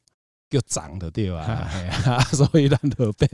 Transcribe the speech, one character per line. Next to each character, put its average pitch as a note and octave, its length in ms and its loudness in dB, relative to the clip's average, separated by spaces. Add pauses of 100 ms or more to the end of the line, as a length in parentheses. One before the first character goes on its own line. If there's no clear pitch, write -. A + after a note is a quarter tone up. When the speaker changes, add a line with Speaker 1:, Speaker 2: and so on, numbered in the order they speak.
(480)
Speaker 1:
叫 C#3+ 180 0
长 D#2+ 320 -8
的， E2+ 120 -8
对 G2 200 -2
吧？ E2 140 -6
Speaker 2:
<laughs> D#2+ 260 -4
Speaker 1:
哎 E2 140 -6
呀， A#2+ 400 0
<laughs> - 80 -2
所 C#3+ 160 4 (100)
以 C#3 120 4
咱 C#3+ 80 4 (140)
就 A2 200 0
变， C#3 220 0